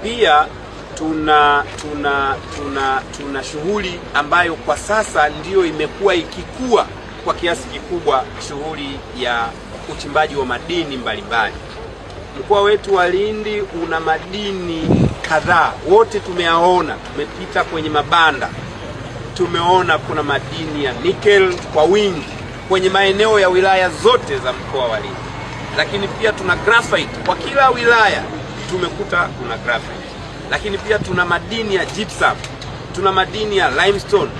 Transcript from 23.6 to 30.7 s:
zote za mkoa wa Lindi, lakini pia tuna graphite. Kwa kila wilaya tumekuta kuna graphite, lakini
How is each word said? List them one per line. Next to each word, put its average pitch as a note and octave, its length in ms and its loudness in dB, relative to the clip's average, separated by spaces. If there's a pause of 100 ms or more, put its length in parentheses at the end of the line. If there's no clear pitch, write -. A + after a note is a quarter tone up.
zote D#3+ 480 4
za B2+ 160 -4
mkoa C3+ 340 -4
wa A2 120 0
Lindi, B2+ 160 -8 (640)
lakini G3 300 -2
pia A3 240 -2
tuna F3+ 240 0
graphite. G#3 540 2 (160)
Kwa C4+ 100 0
kila C4+ 340 4
wilaya A#3 540 4 (460)
tumekuta F3 600 -2 (100)
kuna - 180 -6
graphite, - 520 -4 (420)
lakini G3 260 -4